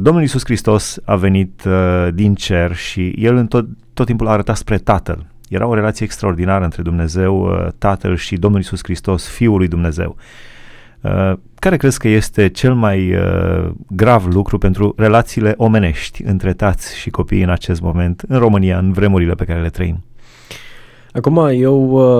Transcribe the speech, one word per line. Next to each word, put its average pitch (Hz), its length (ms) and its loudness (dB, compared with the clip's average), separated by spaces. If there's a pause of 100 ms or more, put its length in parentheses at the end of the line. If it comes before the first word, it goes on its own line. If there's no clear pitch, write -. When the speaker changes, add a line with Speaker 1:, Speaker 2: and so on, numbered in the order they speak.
Speaker 1:
Domnul 160 200 4
Iisus 135 220 -2
Hristos - 640 -2
a 104 100 0
venit, 95 520 0
uh, 90 460 0
din 101 220 2
cer 87 400 -2
și 90 340 -6
El 117 260 2
în 120 120 2
tot, 117 200 0 (260)
tot 123 120 -2
timpul 113 220 -2
a 110 40 0
arătat 101 260 0
spre 104 200 -2
Tatăl. 82 480 -2 (240)
Era 101 180 -2
o 120 60 -2
relație 107 320 -2
extraordinară 92 580 -2
între 85 180 -4
Dumnezeu, 85 600 0
uh, 90 260 -2 (100)
Tatăl 95 380 -2
și 98 220 -6
Domnul 101 220 2
Iisus 92 240 -6
Hristos, 90 440 -4
Fiul 113 300 2
lui 92 100 2
Dumnezeu. 82 480 -4 (840)
Uh, 95 320 0 (260)
care 185 180 0
crezi 131 220 0
că 120 80 -2
este 107 420 2
cel 127 240 2
mai, 98 420 0
uh, 87 540 -2 (180)
grav 107 460 4
lucru 101 240 0
pentru 98 400 2
relațiile 107 600 2
omenești 110 680 0
între 92 300 0
tați - 440 -2
și - 120 -10
copii 95 320 -2
în 90 80 2
acest 85 320 -2
moment, 87 460 -2
în 131 120 0
România, 98 380 4
în 92 140 0
vremurile 92 420 2
pe 85 120 -4
care 85 160 -4
le 82 80 -4
trăim? 85 340 -4 (1080)
Speaker 2:
Acum, 151 400 2
eu, 131 380 2 (300)